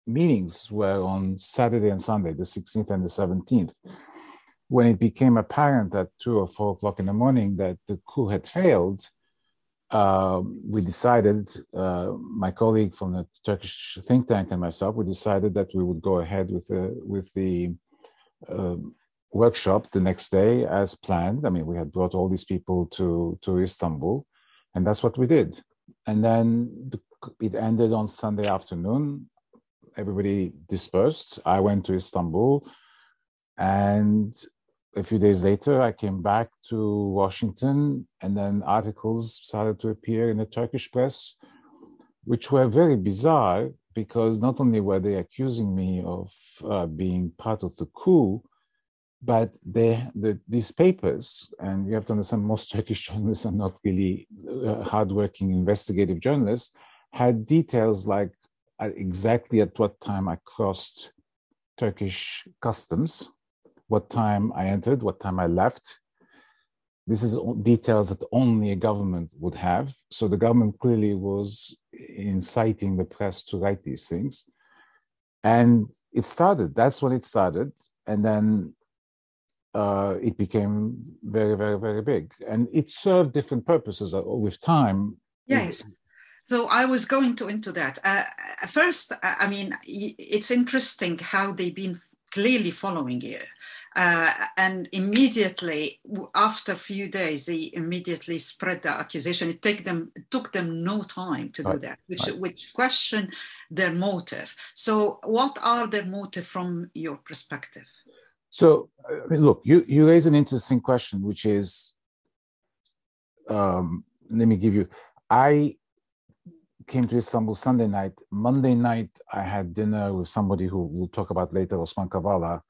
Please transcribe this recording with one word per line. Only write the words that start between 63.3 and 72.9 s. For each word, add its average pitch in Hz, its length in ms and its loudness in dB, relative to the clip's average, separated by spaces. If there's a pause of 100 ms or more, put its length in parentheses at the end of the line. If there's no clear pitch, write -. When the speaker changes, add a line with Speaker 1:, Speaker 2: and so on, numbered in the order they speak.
Speaker 1:
what 107 200 0
time 104 480 0
I 95 120 -2
entered, 117 340 0
what 98 180 -4
time 92 180 -4
I 87 100 2
left. 90 520 0 (1080)
This 107 160 0
is 117 140 0
o-, 117 200 -4
details 107 520 4
that 95 240 -6
only 113 380 2
a 98 60 -2
government 95 600 -2
would 80 180 -4
have. 95 360 -2 (180)
So - 180 -2
the 92 100 0
government 113 400 4
clearly 110 340 2
was 101 640 -6 (160)
inciting 98 1040 -2